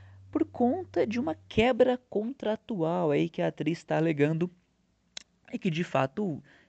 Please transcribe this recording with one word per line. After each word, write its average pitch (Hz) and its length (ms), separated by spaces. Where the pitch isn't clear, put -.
por 302 140
conta 311 600
de 226 100
uma 311 180
quebra 247 500
contratual 196 1000
aí 156 180
que 175 120
a 165 60
atriz 156 360
tá 156 140
alegando 160 540
e 247 60
que, 196 120
de 165 140
fato, 139 600